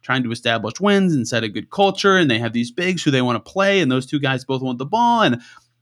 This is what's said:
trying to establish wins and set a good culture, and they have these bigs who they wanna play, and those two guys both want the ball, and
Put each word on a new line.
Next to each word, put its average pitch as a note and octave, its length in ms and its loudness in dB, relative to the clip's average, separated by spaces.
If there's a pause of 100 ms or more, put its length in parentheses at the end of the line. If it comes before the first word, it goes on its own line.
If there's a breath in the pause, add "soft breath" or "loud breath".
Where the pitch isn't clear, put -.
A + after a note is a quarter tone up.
trying B2+ 220 -2
to A2+ 80 -6
establish A2+ 500 -4
wins G3 320 4
and B2+ 120 0
set A2+ 200 -2
a G#2+ 40 -4
good G#2 200 -8
culture, G3 480 2
and E3 120 2
they A2 100 2
have A#2 120 -4
these A#2+ 200 -2
bigs F3+ 320 -4
who D3+ 80 0
they C3 100 2
wanna A#2+ 180 0
play, G3 400 0
and D3 100 2
those B2+ 160 0
two D3+ 140 -6
guys C3+ 240 -2
both C3 180 -4
want B2+ 180 -6
the C3+ 60 -8
ball, A#3 360 0
and B2 200 2 (400 loud breath)